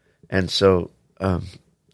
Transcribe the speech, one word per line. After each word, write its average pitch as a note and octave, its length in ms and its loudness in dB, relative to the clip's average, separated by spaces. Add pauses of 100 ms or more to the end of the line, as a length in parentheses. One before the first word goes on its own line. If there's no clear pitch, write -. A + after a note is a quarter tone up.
(300)
And F#2 200 -2
so, F#2 400 2 (300)
um, F2+ 260 -2 (480)